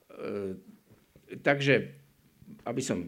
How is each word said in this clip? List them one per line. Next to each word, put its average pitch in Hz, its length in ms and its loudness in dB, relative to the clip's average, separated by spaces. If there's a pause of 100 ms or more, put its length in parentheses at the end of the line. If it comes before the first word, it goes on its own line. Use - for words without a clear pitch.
(140)
e, - 1300 -10
takže 139 580 4 (680)
aby 123 140 -2
som 90 260 -2